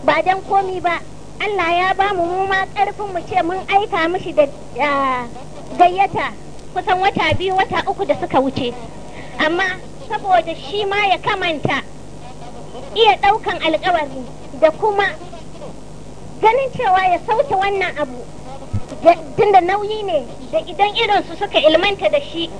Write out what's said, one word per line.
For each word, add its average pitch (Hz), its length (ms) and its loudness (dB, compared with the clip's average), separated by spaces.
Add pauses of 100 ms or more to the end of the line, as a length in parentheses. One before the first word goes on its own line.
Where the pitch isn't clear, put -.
Ba 311 200 2
don 370 260 2
komi 381 320 2
ba, 339 180 0 (440)
Allah 381 260 0
ya 359 240 4
ba 392 220 2
mu 349 100 2
mu 370 220 0
ma 381 160 2 (100)
ƙarfin 403 400 -2
mu 349 140 -2
ce 370 160 0
mun 359 240 -2
aika 392 420 2
mishi 359 240 -4
da, 285 140 6 (320)
ah, 262 480 0 (500)
gayyata 359 540 4 (420)
kusan 359 240 0
wata 370 400 2
biyu, 370 180 0
wata 381 300 0
uku - 220 -2
da 285 80 2
suka 302 240 0
wuce. 262 340 -2 (640)
Amma 359 400 0 (320)
saboda 370 460 2
shi 403 300 -4
ma 392 120 0 (140)
ya 339 60 4
kamanta 339 680 0 (1120)
iya 415 240 6
ɗaukan 403 420 2
alkawari 302 640 0 (380)
da 311 100 6
kuma 403 340 2 (1400)
ganin 494 320 4
cewa 381 280 2 (100)
ya 339 160 2
sauke 453 260 2
wannan 392 480 0
abu, 254 160 -6 (880)
ga-, 339 180 6 (160)
tunda 403 240 8
nauyi 415 420 0
ne 320 220 0 (260)
da 320 80 2
idan 359 360 0
irinsu 403 420 0
suka 392 220 -2
ilmanta 339 520 4
da 294 80 2
shi 330 300 -6 (100)